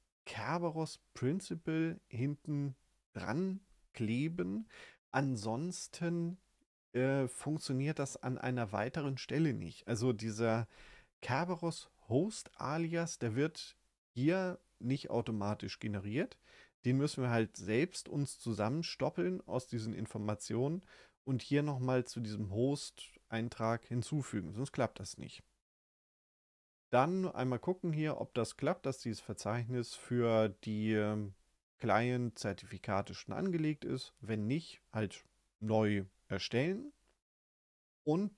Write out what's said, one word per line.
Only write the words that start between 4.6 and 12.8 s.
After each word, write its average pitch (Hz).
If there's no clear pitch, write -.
Ansonsten, 165
äh, 131
funktioniert 147
das 139
an 127
einer 123
weiteren 131
Stelle 151
nicht. 98
Also 117
dieser 113
Kerberos 170
Host 160
Alias, 165